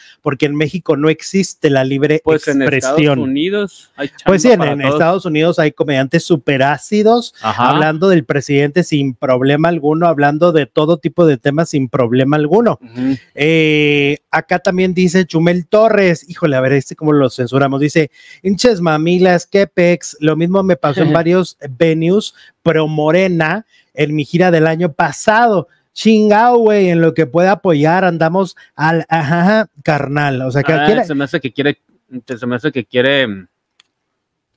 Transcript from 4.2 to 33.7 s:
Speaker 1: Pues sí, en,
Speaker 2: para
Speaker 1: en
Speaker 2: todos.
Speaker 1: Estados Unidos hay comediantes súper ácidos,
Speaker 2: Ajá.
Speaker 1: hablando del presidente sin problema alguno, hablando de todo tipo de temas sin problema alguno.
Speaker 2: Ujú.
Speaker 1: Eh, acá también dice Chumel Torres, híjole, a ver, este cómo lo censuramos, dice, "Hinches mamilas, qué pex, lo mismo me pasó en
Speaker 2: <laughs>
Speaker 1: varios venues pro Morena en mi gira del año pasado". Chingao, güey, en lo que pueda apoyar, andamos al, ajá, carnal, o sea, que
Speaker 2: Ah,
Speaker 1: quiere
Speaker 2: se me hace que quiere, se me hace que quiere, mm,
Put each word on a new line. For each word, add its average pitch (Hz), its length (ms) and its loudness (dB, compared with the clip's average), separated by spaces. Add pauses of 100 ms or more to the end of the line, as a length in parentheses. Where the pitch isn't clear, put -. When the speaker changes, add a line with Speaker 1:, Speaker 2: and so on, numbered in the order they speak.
Speaker 1:
Pues 185 160 2
sí, 247 100 4
en, 214 100 6
Speaker 2:
para 147 120 0
Speaker 1:
en 143 80 -4
Speaker 2:
todos. 135 140 0
Speaker 1:
Estados 170 320 0
Unidos 160 320 0
hay 151 140 0
comediantes 151 520 -2
súper 143 380 0
ácidos, 214 800 0
Speaker 2:
Ajá. 127 260 0
Speaker 1:
hablando 156 400 0
del 170 160 2
presidente 143 580 -2
sin 139 300 -2
problema 139 560 0
alguno, 160 380 0
hablando 151 460 2
de 151 120 2
todo 156 320 0
tipo 170 300 0
de 143 100 2
temas 147 320 -2
sin 135 220 -4
problema 131 460 0
alguno. 165 440 0
Speaker 2:
Ujú. 127 380 -4 (160)
Speaker 1:
Eh, 147 840 0 (140)
acá 160 300 -2
también 185 340 -2
dice 180 320 2
Chumel 170 400 0
Torres, 214 640 2
híjole, 160 280 -2
a 131 40 2
ver, 131 140 0
este 139 200 -4
cómo 151 180 -2
lo 139 160 2
censuramos, 135 520 -2
dice, 151 320 0 (320)
"Hinches 196 360 0
mamilas, 175 680 0
qué 196 180 2
pex, 175 540 -2
lo 151 160 0
mismo 180 260 0
me 180 140 0
pasó 147 260 -2
en 151 100 2
Speaker 2:
<laughs> - 0 -
Speaker 1:
varios 170 460 0 (180)
venues 165 580 0 (280)
pro 160 240 2
Morena 165 800 0 (280)
en 151 200 -2
mi 147 100 -2
gira 175 280 2
del 160 160 2
año 160 240 -2
pasado". 214 760 0 (260)
Chingao, 220 640 2
güey, 208 320 2
en 170 100 2
lo 160 140 2
que 160 120 0
pueda 170 260 2
apoyar, 170 520 2
andamos 170 520 -2 (200)
al, 165 320 0
ajá, 175 600 0 (140)
carnal, 143 600 -2
o 131 100 -4
sea, 139 100 0
que 160 100 0
Speaker 2:
Ah, 147 140 0
Speaker 1:
quiere 220 180 2
Speaker 2:
se 160 120 -6
me 143 80 -2
hace 151 160 -4
que 123 120 -8
quiere, 143 260 -2 (600)
se 120 80 -10
me 123 100 -4
hace 143 140 -6
que 127 140 -6
quiere, 131 420 0
mm, 98 220 -12 (1080)